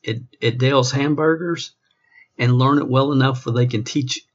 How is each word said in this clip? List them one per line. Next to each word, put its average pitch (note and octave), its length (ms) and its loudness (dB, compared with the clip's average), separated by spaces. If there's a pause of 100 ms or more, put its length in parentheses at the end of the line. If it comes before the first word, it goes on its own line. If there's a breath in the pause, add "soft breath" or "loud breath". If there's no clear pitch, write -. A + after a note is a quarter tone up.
at, A2+ 100 -4 (260)
at A#2 160 -2
Dale's C3 340 2
Hamburgers, D#3 800 -2 (640 soft breath)
and B2 200 2
learn C#3 200 4
it C#3+ 100 -2
well C3+ 240 2
enough C3 340 0
where A2+ 80 -2
they B2 120 2
can A#2+ 180 -2
teach C3 360 -6 (140)